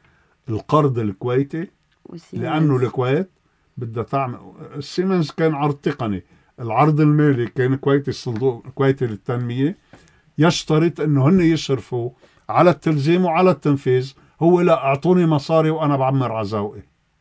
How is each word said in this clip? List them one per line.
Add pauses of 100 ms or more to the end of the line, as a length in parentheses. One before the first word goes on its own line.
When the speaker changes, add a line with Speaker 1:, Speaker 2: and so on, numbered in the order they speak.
(480)
Speaker 1:
القرض
الكويتي (340)
Speaker 2:
وسيمنز.
Speaker 1:
لأنه
الكويت (460)
بدها
تعمل. (400)
سيمنز
كان
عرض
تقني، (360)
العرض
المالي
كان
كويتي،
الصندوق
الكويتي
للتنمية (600)
يشترط
إنه
هن
يشرفوا (380)
على
التلزيم
وعلى
التنفيذ. (280)
هو:
"لا،
أعطوني
مصاري
وأنا
بعمر
عزاوقي". (380)